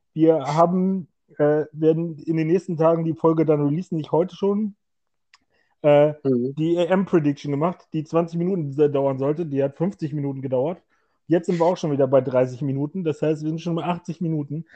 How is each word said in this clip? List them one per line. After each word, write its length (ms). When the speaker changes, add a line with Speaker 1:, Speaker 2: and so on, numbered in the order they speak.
Speaker 1:
wir 280
haben, 680
äh, 340
werden 460
in 180
den 120
nächsten 280
Tagen 300
die 80
Folge 320
dann 160
releasen, 340
nicht 160
heute 240
schon, 400
äh, 300
Speaker 2:
Mhm. 340
Speaker 1:
die 200
E-M-Prediction 720
gemacht, 420
die 120
zwanzig 340
Minuten 380
dauern 260
sollte. 280
Die 160
hat 140
fünfzig 360
Minuten 300
gedauert. 400
Jetzt 200
sind 140
wir 40
auch 120
schon 160
wieder 160
bei 120
dreißig 400
Minuten. 440
Das 180
heißt, 220
wir 60
sind 100
schon 160
bei 80
achtzig 360
Minuten. 440